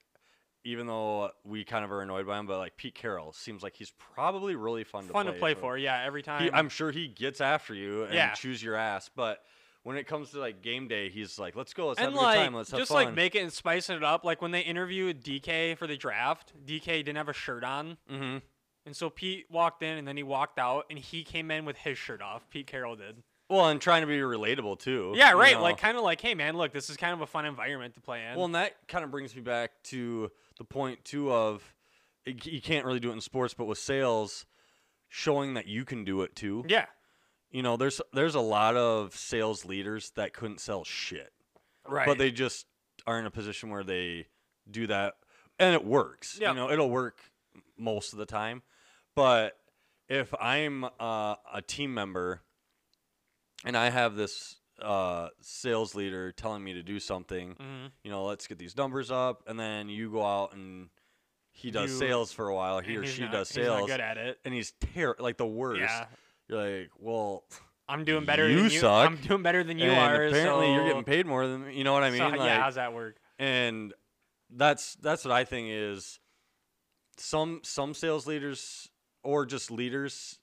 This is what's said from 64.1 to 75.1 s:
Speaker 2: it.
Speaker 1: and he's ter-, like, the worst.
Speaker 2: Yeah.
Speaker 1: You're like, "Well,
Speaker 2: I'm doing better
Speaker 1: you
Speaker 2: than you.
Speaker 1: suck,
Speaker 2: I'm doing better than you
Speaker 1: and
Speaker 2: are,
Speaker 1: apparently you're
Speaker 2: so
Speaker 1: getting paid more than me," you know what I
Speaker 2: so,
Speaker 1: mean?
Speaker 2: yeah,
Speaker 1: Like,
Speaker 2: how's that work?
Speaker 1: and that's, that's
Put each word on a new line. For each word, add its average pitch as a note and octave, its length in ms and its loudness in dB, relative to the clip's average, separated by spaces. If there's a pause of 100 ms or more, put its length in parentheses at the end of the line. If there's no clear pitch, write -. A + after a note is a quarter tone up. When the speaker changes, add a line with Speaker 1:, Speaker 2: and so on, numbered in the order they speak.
Speaker 2:
it. A#2+ 260 -8
Speaker 1:
and C3 100 -6
he's A#2 180 -6
ter-, D3+ 480 -2
like, A#2+ 180 -2
the A#2+ 80 0
worst. A2+ 360 -2
Speaker 2:
Yeah. A#2 260 -2 (420)
Speaker 1:
You're G2+ 320 -2
like, F2 160 -14
"Well, G#2 480 -4 (420)
Speaker 2:
I'm D3 160 -4
doing D#3 220 2
better D3+ 240 6
Speaker 1:
you F3+ 140 8
Speaker 2:
than A3 80 8
you. D3+ 80 4
Speaker 1:
suck, A2+ 300 10
Speaker 2:
I'm E3 80 0
doing F#3+ 260 2
better F3 200 4
than E3 160 -4
you C3 120 6
Speaker 1:
and C3 80 8
Speaker 2:
are, D3 260 6
Speaker 1:
apparently D3 480 6
you're C#3+ 100 6
Speaker 2:
so D#3+ 40 4
Speaker 1:
getting C3+ 180 2
paid D#3+ 220 4
more C3 200 2
than C3 200 -6
me," C3+ 100 -10
you C3+ 60 0
know C#3 100 4
what C#3 100 6
I C3 140 6
Speaker 2:
so, C3+ 140 4
Speaker 1:
mean? D3 40 0
Speaker 2:
yeah, C#3 60 0 (140)
Speaker 1:
Like, B2+ 60 4
Speaker 2:
how's C3 140 2
that B2 180 -2
work? A2+ 260 -10 (200)
Speaker 1:
and A#2+ 540 0 (560)
that's, C#3 460 2
that's D3 280 -2